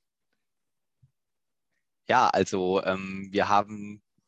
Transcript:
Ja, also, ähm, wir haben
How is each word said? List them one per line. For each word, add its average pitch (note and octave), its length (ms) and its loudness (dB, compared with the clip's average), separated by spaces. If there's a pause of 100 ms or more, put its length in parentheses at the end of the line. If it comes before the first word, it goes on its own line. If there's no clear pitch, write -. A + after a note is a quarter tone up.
(2000)
Ja, A#2 200 4
also, F#2+ 560 0
ähm, F#2+ 460 -6
wir G2 180 0
haben G#2 540 -2 (260)